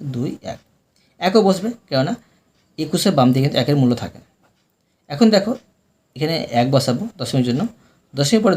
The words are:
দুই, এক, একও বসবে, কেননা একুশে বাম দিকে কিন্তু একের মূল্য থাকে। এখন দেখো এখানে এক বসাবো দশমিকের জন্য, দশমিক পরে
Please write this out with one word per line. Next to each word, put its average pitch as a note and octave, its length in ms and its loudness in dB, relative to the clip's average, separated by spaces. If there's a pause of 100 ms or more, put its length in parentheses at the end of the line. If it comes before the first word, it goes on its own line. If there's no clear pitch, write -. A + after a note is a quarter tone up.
(140)
দুই, B2+ 160 -6 (240)
এক, - 60 -16 (640)
একও F#3+ 260 2
বসবে, F#3+ 220 0 (180)
কেননা C3+ 260 -2 (680)
একুশে D#3 380 -2
বাম B2+ 160 6
দিকে C3 120 2
কিন্তু C#3+ 160 0
একের C#3+ 200 0
মূল্য A#2+ 120 4 (100)
থাকে। - 160 -14 (920)
এখন C#3+ 260 2
দেখো G3 160 0 (640)
এখানে D3+ 200 -2 (240)
এক B2 160 2
বসাবো C3 280 0 (160)
দশমিকের B2 300 0
জন্য, B2+ 120 -2 (520)
দশমিক C#3+ 320 0
পরে F#3+ 120 4